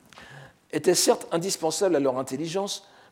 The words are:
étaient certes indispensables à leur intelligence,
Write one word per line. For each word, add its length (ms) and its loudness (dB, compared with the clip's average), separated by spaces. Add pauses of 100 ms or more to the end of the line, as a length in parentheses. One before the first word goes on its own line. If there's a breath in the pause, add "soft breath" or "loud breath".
(720 loud breath)
étaient 220 2
certes 380 2
indispensables 640 0
à 40 4
leur 200 2
intelligence, 680 -6 (240 loud breath)